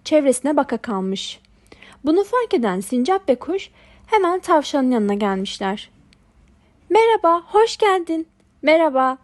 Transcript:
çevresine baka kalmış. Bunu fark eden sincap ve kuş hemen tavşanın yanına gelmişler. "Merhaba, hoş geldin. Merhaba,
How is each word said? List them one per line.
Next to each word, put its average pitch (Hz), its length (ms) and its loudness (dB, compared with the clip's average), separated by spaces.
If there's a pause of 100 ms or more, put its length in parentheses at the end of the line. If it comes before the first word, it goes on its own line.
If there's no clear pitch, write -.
çevresine 285 540 0
baka 269 200 -2
kalmış. 190 640 -8 (680)
Bunu 339 180 2
fark 480 300 -4
eden 214 260 0
sincap 254 500 -2
ve 247 60 4
kuş 349 340 -8 (380)
hemen 370 320 0
tavşanın 285 520 0
yanına 208 220 0
gelmişler. 196 760 -6 (1000)
"Merhaba, 359 580 2
hoş 453 300 2
geldin. 339 500 0 (340)
Merhaba, 262 640 2